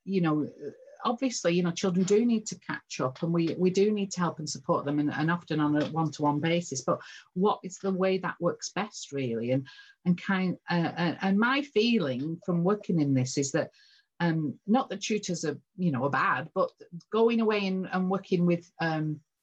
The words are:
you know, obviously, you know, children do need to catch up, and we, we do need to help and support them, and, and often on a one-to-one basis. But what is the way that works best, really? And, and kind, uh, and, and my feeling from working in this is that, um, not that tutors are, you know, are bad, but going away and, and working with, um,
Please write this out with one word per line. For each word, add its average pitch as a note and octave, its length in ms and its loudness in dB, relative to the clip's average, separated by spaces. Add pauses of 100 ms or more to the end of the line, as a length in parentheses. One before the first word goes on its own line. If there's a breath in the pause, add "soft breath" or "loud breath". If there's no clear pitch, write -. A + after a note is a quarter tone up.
you F#3+ 160 0
know, D3+ 260 2 (580)
obviously, A#3 480 0
you F3 100 2
know, F3 80 0
children F#3 340 0
do G#3 200 4
need A3 200 2
to - 140 -10
catch - 400 -12
up, C3 240 -2
and E3 80 0
we, E3 260 0
we F3+ 120 4
do G3 220 4
need G3+ 200 -2
to - 80 -8
help E3+ 200 -2
and D3+ 100 -8
support - 340 -2
them, D3 160 0
and, D3 140 0
and D#3 180 0
often E3+ 280 -2
on D3+ 220 2
a C#3 40 2
one-to-one D3 540 0
basis. E3 420 -2
But D3+ 180 -2 (360 loud breath)
what F#3+ 280 2
is F3+ 140 -12
the G3 160 -4
way F#3+ 240 2
that F#3 240 -4
works - 280 -2
best, - 420 -8
really? A#2+ 400 -2
And, C3+ 140 0 (400 loud breath)
and F3+ 160 2
kind, F#3 360 0 (120)
uh, E3+ 280 2
and, E3+ 240 0
and G3 180 2
my C4 220 2
feeling E3+ 840 0
from F3 180 0
working G3 360 2
in C#3+ 140 2
this B2+ 240 2
is C#3 160 0
that, C#3+ 160 0 (500 soft breath)
um, D#3+ 480 0
not B3+ 220 2
that G3+ 120 -8
tutors G3 440 -4
are, D3+ 120 -4 (200)
you F3+ 140 0
know, B2+ 120 -2
are C#3+ 60 2
bad, C#3 440 0
but F#3 160 0 (420)
going A3+ 280 4
away G#3+ 260 2
and, F#3+ 280 -2
and F#3 160 0
working F#3 360 2
with, E3+ 240 2 (120)
um, D#3 400 -2 (220)